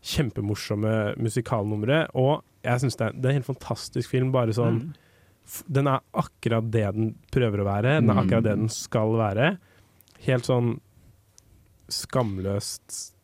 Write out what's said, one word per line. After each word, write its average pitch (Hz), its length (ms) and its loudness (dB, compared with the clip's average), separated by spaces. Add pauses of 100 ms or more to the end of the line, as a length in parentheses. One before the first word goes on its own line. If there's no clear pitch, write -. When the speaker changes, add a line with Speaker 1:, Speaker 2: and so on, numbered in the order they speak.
Speaker 1:
kjempemorsomme 107 1120 -2
musikalnumre, 113 960 0
og 135 300 2 (200)
jeg 120 160 0
synes 127 180 0
det 113 100 0
er, - 60 -2
det 127 120 -6
er 127 40 2
en 139 120 2
helt - 60 -8 (100)
fantastisk - 520 -6
film, 127 220 0
bare 123 220 2
sånn, 135 280 2
Speaker 2:
Mm. 156 120 -10 (540)
Speaker 1:
f-, - 240 -16
den 139 160 2
er 135 120 2 (140)
akkurat 113 560 -2
det 107 240 2
den 110 220 0 (160)
prøver 110 300 2
å 98 40 2
være, 110 360 2
den 110 80 6
er 104 40 4
Speaker 3:
Mm. 101 60 4 (100)
Speaker 1:
akkurat 113 140 4
det 107 140 2
den 110 120 0
skal 110 440 -2
være. 113 440 2 (640)
Helt 127 220 0
sånn 120 360 2 (1080)
skamløst - 1200 -4 (120)